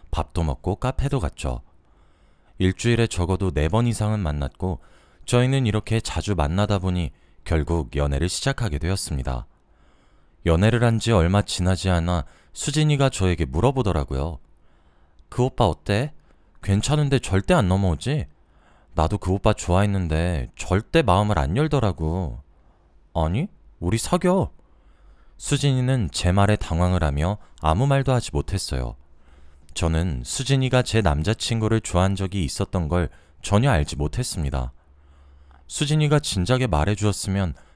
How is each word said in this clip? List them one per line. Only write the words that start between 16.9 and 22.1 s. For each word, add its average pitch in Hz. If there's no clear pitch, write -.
절대 98
안 131
넘어오지? 95
나도 82
그 92
오빠 104
좋아했는데 87
절대 -
마음을 104
안 73
열더라고." 92